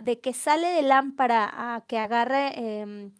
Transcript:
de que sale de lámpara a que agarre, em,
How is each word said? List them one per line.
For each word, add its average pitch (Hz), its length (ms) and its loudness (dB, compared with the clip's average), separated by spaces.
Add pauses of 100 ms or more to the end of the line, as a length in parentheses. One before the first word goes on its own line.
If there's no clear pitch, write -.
de 233 180 -2
que 254 140 -4
sale 311 340 2
de 349 140 2
lámpara 254 960 2
a 226 100 -10
que 233 100 -4
agarre, 233 840 -2
em, 208 400 -12